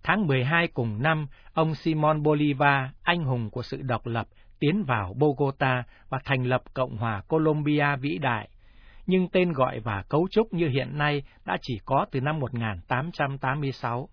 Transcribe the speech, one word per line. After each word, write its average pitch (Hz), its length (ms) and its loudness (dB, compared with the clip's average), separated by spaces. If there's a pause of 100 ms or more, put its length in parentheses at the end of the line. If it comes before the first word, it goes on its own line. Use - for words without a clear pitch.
Tháng 185 240 0
mười 131 180 2
hai 170 240 2
cùng 113 340 -4
năm, 156 240 0 (280)
ông 160 200 2
Simón 151 480 2
Bolívar, 147 680 2 (120)
anh 175 220 0
hùng 120 260 -2
của 127 120 -8
sự 143 200 -8
độc 123 240 -2
lập, 117 200 -4 (340)
tiến 170 240 2
vào 107 340 -2
Bogota 135 680 2 (240)
và 135 160 -4
thành 127 220 0
lập 127 160 2 (120)
Cộng 127 220 -2
hòa 107 320 -4
Colombia 147 720 2
vĩ 151 180 -4
đại. 120 300 -2 (580)
Nhưng 185 220 4
tên 180 240 2
gọi 131 280 0
và 104 280 -4
cấu 165 220 2
trúc 220 220 2
như 170 160 0
hiện 131 300 -2
nay 147 240 0 (240)
đã 185 160 -2
chỉ 113 220 -6
có 139 260 0
từ 135 100 -2
năm 151 180 -2
một 127 160 -4
ngàn 110 340 -4
tám 139 240 -2
trăm 139 260 -4
tám 139 220 -2
mươi 135 120 -2
sáu. 120 400 -6